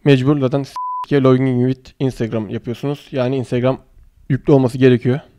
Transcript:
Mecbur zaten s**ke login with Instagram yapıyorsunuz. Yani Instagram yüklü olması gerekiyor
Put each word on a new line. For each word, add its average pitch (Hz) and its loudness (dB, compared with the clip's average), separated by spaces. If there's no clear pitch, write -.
Mecbur 139 2
zaten 135 -2
s**ke - -6
login 127 2
with - -8
Instagram 117 -6
yapıyorsunuz. 123 -10
Yani 131 -4
Instagram 127 -4
yüklü 147 0
olması 131 2
gerekiyor 127 2